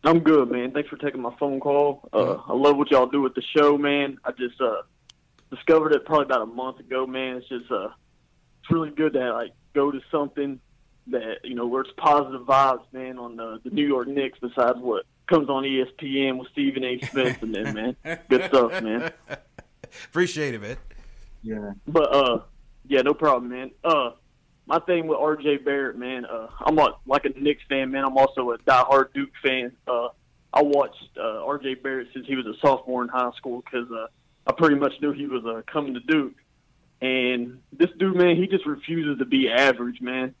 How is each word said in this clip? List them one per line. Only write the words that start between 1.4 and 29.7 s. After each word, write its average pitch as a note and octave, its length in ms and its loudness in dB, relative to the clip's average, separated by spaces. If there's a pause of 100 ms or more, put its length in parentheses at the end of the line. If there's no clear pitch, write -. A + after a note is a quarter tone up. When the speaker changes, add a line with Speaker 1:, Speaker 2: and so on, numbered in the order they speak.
Speaker 1:
call. C#3+ 520 0
Uh, G#2+ 60 2
Speaker 2:
Mm-hmm. F#2 340 0
Speaker 1:
I - 20 -2
love C#3+ 220 4
what C#3 140 0
y'all B2+ 160 6
do C#3+ 160 0
with B2+ 120 -2
the B2 80 -4 (140)
show, D3 220 6
man. C#3+ 460 0
I B2+ 80 -6
just, B2 280 -8
uh, A2+ 220 0 (680)
discovered D#3 420 4
it C#3 120 2
probably D3+ 220 2
about B2+ 160 0
a G#2+ 40 -6
month B2 340 -10
ago, C3 260 -4
man. C3 300 -6
It's B2 120 -14
just, A#2+ 220 -10
uh, G2+ 160 -4 (720)
it's - 100 -10
really D#3+ 200 0
good D3 240 0
to, B2+ 180 0
like, A#2 200 -6 (220)
go C#3+ 160 2
to C3+ 100 -8 (100)
something C#3 480 -4 (500)
that, A2+ 360 -6
you B2+ 100 -10
know, A#2+ 120 -4
where C3 160 -2
it's - 140 -10
positive C3+ 460 2
vibes, C3+ 500 4
man, C3 260 -12
on A#2+ 180 -14
the, A2+ 260 -12
the B2 80 -10
New D3 160 0
York C3 220 0
Knicks C#3 320 -4
besides B2 380 0
what A#2 260 -4 (220)
comes D3+ 220 2
on C3+ 160 -2
E C3+ 160 0
S B2+ 80 -2 (100)
P C3+ 280 -2
N C3 120 -2
with B2+ 140 -14
Stephen C3+ 320 -2
A. B2+ 160 -4
Smith B2+ 420 -2
and A2 120 -6
them, A2 200 -6
man. A2+ 220 -6 (320)
Good C3 180 4
stuff, C#3 360 2
man. A2+ 280 -4 (180)
Speaker 2:
<laughs> C#3 100 -12 (680)
Appreciate D#3 480 -2
it, G#2+ 80 -12
man. A#2 140 -10 (680)
Speaker 3:
Yeah. G#2 300 -10 (140)
Speaker 1:
But, D3+ 280 2
uh, B2+ 260 2 (480)
yeah, C3+ 140 2
no C#3+ 120 2
problem, B2+ 360 0
man. B2+ 200 -12 (120)
Uh, C#3+ 300 0 (540)
my D#3 140 0
thing E3+ 260 0
with D#3 120 0
R D3+ 180 0
J C#3+ 220 0
Barrett, C3+ 400 -2
man, B2 260 -8
uh, A2+ 240 -10 (120)
I'm D#3 180 2
a, C#3 180 4 (100)
like C#3 200 0
a C3+ 120 -4
Knicks D3 300 0
fan, C3+ 220 -2
man. C3+ 140 -2
I'm C3 120 0
also C3+ 360 2
a A#2 60 -4
diehard C3+ 540 4
Duke C#3 180 -4 (120)
fan. C3 300 -2 (140)